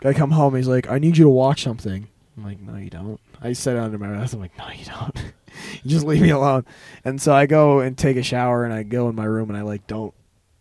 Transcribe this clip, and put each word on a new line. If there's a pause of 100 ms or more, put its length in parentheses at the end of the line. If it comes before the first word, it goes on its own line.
I
come
home,
he's
like,
"I
need
you
to
watch
something." (280)
I'm
like,
"No,
you
don't." (220)
I
said
it
under
my
breath.
I'm
like,
"No,
you
don't." (120)
<laughs> (500)
You
just
leave
me
alone. (400)
And
so
I
go
and
take
a
shower,
and
I
go
in
my
room,
and
I,
like,
don't (460)